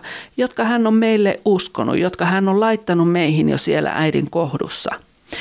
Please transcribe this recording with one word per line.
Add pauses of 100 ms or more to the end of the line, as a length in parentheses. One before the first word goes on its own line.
(360)
jotka
hän
on
meille
uskonut,
jotka
hän
on
laittanut
meihin
jo
siellä
äidin
kohdussa. (500)